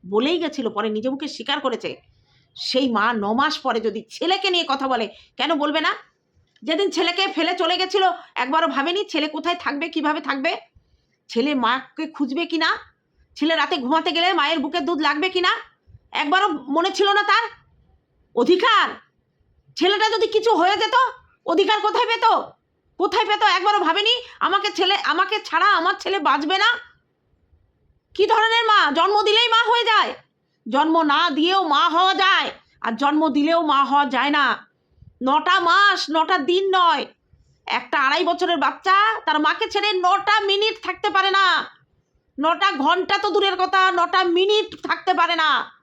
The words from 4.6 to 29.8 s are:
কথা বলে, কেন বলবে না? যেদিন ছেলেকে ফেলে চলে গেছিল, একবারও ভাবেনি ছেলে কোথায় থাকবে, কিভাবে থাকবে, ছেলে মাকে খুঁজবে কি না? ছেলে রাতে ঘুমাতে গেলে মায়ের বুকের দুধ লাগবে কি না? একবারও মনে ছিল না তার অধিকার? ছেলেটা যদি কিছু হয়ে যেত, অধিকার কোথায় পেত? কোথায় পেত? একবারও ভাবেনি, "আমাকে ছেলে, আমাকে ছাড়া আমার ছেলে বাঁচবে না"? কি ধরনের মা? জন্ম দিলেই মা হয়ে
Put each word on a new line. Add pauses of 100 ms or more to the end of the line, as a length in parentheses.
কথা
বলে, (280)
কেন
বলবে
না? (720)
যেদিন
ছেলেকে
ফেলে
চলে
গেছিল, (320)
একবারও
ভাবেনি
ছেলে
কোথায়
থাকবে,
কিভাবে
থাকবে, (720)
ছেলে
মাকে
খুঁজবে
কি
না? (580)
ছেলে
রাতে
ঘুমাতে
গেলে
মায়ের
বুকের
দুধ
লাগবে
কি
না? (600)
একবারও
মনে
ছিল
না
তার (840)
অধিকার? (840)
ছেলেটা
যদি
কিছু
হয়ে
যেত, (520)
অধিকার
কোথায়
পেত? (720)
কোথায়
পেত?
একবারও
ভাবেনি, (180)
"আমাকে
ছেলে,
আমাকে
ছাড়া
আমার
ছেলে
বাঁচবে
না"? (1400)
কি
ধরনের
মা?
জন্ম
দিলেই
মা
হয়ে